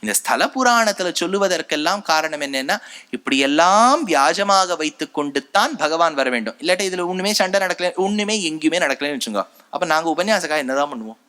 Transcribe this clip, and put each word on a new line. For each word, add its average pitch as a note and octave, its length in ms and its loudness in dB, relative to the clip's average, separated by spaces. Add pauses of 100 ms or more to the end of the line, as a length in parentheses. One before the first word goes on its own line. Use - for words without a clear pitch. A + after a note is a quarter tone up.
இந்த G#2+ 140 -2
ஸ்தல C3 320 0
புராணத்துல A3+ 720 2
சொல்லுவதற்கெல்லாம் F3+ 800 0
காரணம் D#3 380 0
என்னன்னா, C#3 380 -2 (320)
இப்படியெல்லாம் F3+ 960 2
வியாஜமாக F3+ 720 2
வைத்து D#3 340 -6
கொண்டு C#3+ 400 -4
தான் B3 260 2
பகவான் D#3+ 380 2
வர C3+ 160 0
வேண்டும். A2+ 280 -2
இல்லாட்டி F#3 320 0
இதுல F3+ 160 -4
ஒண்ணுமே F#3 260 -2
சண்டை G3 280 2
நடக்கல, F3+ 340 -2
ஒண்ணுமே G3+ 560 -2
எங்கேயுமே D#3 280 0
நடக்கலன்னு C#3+ 420 -2
வச்சுங்க, G2+ 260 -4 (240)
அப்ப D3+ 160 -4
நாங்க D#3+ 300 0
உபன்யாசக்கா F3 400 0
என்னதான் C#3+ 360 -2
பண்ணுவோம் A2+ 240 -12 (120)